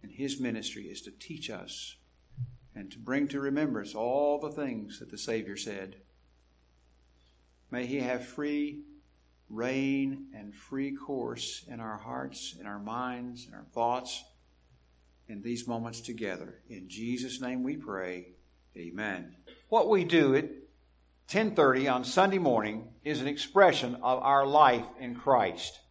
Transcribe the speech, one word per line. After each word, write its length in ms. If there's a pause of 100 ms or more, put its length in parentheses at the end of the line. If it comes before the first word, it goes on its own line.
(120)
his 280
ministry 440
is 180
to 80
teach 400
us 460 (760)
and 180
to 60
bring 300
to 120
remembrance 540
all 440
the 120
things 480
that 120
the 80
Savior 380
said. 400 (1700)
May 160
He 140
have 260
free 560 (680)
reign 880
and 200
free 420
course 720
in 120
our 180
hearts, 600
in 80
our 120
minds, 680
in 80
our 180
thoughts, 520 (1040)
in 140
these 260
moments 320
together. 680
In 200
Jesus' 520
name 220
we 140
pray. 520 (480)
Amen. 580 (340)
What 200
we 160
do 300
at 140 (800)
ten 260
thirty 340
on 160
Sunday 340
morning 500 (160)
is 160
an 80
expression 680
of 260
our 240
life 400 (120)
in 160
Christ. 640 (120)